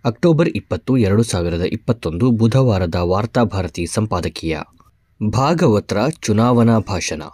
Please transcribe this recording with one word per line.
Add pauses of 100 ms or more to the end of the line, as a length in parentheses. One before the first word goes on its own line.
ಅಕ್ಟೋಬರ್
ಇಪ್ಪತ್ತು,
ಎರಡು
ಸಾವಿರದ
ಇಪ್ಪತ್ತೊಂದು
ಬುಧವಾರದ
ವಾರ್ತಾಭಾರತಿ
ಸಂಪಾದಕೀಯ. (680)
ಭಾಗವತರ (240)
ಚುನಾವಣಾ
ಭಾಷಣ. (120)